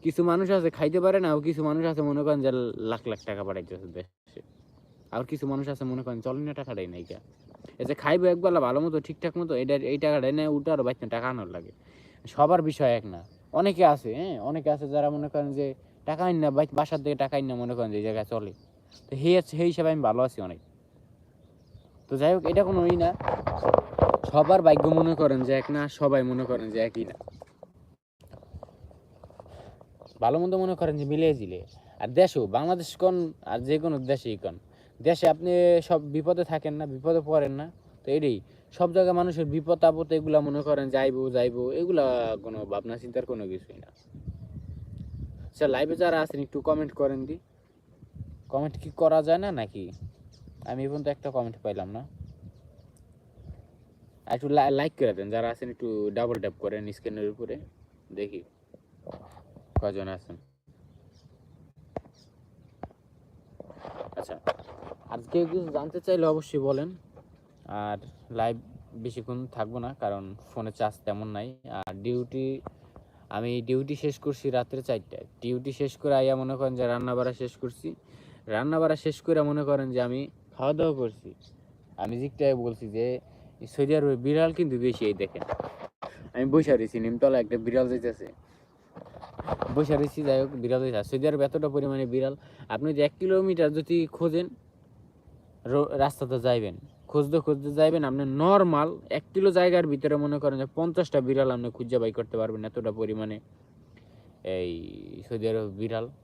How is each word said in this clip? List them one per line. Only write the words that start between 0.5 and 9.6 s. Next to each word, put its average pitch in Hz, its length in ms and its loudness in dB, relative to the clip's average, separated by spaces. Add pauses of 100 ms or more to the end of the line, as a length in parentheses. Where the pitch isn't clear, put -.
আছে 175 180 4
খাইতে 156 300 0
পারে 190 200 4
না, 180 120 0
আর 151 100 2
কিছু 156 220 -2
মানুষ 156 220 0
আছে 156 160 0
মনে 147 220 0
করেন 147 180 2
যে 131 100 2 (260)
লাখ 113 300 -4
লাখ 107 180 -6
টাকা 101 180 -6
পাঠাইতেছে 92 440 -10
দেশে, - 540 -16 (720)
আর 120 120 -4
কিছু 143 240 -6
মানুষ 139 200 -4
আছে 139 160 -8
মনে 127 200 -4
করেন 123 180 -8
চলেন 131 200 -4
না 147 120 -6
টাকাটাই 120 340 -8
নাই 87 160 -12
কে। 85 140 -14 (640)
এই 127 60 -2
যে 135 100 -2
খাইবো 175 300 2
একবেলা 175 340 4
ভালো 131 200 2
মতো 156 200 0
ঠিকঠাক 160 380 -6
মতো, 170 180 -2
এটা 131 200 0